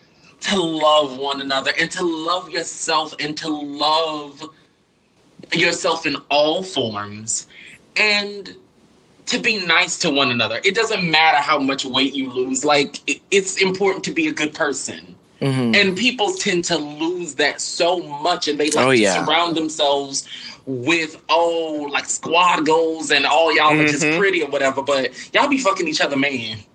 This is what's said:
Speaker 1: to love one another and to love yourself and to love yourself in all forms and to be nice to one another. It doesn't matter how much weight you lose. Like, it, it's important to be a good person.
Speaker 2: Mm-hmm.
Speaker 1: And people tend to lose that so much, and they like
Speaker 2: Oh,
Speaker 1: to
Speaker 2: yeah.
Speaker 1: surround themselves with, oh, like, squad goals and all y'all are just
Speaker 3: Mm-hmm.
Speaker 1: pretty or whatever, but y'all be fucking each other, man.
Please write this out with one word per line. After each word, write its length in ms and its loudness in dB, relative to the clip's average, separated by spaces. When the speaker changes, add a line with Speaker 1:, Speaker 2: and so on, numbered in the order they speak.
Speaker 1:
to 200 0
love 560 2
one 240 -4
another 380 -2
and 120 0
to 120 -4
love 460 -2
yourself 680 -4
and 180 -6
to 120 -8
love 920 -2
yourself 520 0
in 100 -2
all 340 2
forms 840 -6
and 600 -2
to 120 -2
be 260 -2
nice 340 2
to 100 0
one 220 2
another. 320 0
It 120 2
doesn't 340 0
matter 280 6
how 220 2
much 260 -2
weight 280 0
you 180 -4
lose. 340 -2
Like, 340 2
it, 120 -6
it's 300 2
important 440 0
to 60 -4
be 160 0
a 60 -2
good 200 -4
person. 640 -6
Speaker 2:
Mm-hmm. 320 2
Speaker 1:
And 240 2
people 380 0
tend 300 -2
to 120 0
lose 580 -6
that 260 0
so 380 0
much, 480 -4
and 120 -2
they 120 0
like 140 2
Speaker 2:
Oh, 60 6
Speaker 1:
to 60 6
Speaker 2:
yeah. 280 2
Speaker 1:
surround 320 0
themselves 680 -2
with, 520 -2
oh, 640 0
like, 140 -4
squad 600 2
goals 440 2
and 160 4
all 300 4
y'all 240 6
are 80 4
just 160 2
Speaker 3:
Mm-hmm. 160 2
Speaker 1:
pretty 240 2
or 60 -4
whatever, 340 0
but 280 0
y'all 140 4
be 100 2
fucking 300 0
each 140 -2
other, 160 0
man. 420 -4